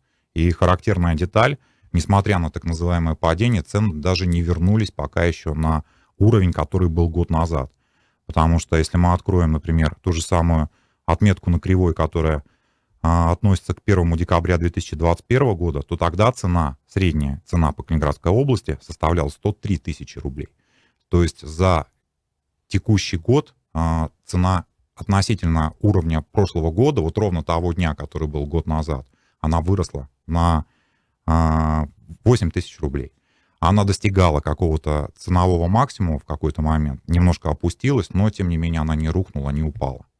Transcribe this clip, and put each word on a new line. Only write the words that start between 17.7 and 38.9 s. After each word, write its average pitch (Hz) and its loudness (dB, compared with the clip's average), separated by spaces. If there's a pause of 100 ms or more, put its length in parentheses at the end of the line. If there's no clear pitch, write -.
по - -12
Калининградской 76 -2
области 113 0
составляла 80 -2
сто 101 -4
три - -4
тысячи - -10
рублей. 71 -10 (600)
То 87 2
есть - -4
за 80 0 (840)
текущий 98 0
год, 120 -2 (200)
а, 80 0 (140)
цена 90 0 (280)
относительно 87 0
уровня 80 0
прошлого 82 -2
года, 120 0
вот 80 -4
ровно 90 -2
того 85 -2
дня, 80 -2
который 76 -8
был 73 -6
год 76 -4
назад, 78 -4 (340)
она 80 0
выросла 82 -4 (180)
на, 82 0 (600)
а, 80 0 (340)
восемь 110 2
тысяч - -8
рублей. 69 -6 (460)
Она 98 4
достигала 92 2
какого-то 76 -2
ценового 90 2
максимума 98 0
в - -20
какой-то 76 -4
момент, 76 -2
немножко 85 2
опустилась, 101 -2
но, 104 0
тем 92 -4
не 85 -2
менее, 82 -2
она 78 -2